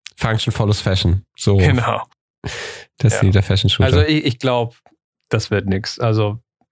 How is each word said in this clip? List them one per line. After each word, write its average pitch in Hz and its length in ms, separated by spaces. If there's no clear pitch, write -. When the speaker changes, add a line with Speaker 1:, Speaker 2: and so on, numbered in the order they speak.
Speaker 1:
Function 110 360
follows 104 280
Fashion. 92 440
So. 101 200
Speaker 2:
Genau. 117 460
Speaker 1:
Destiny, 104 280
Speaker 2:
Ja. 92 60
Speaker 1:
der 95 100
Fashion-Shooter. - 420
Speaker 2:
Also - 160
ich, 151 220
ich 123 140
glaub, 123 380
das 110 200
wird 101 160
nix. 95 320
Also, 110 420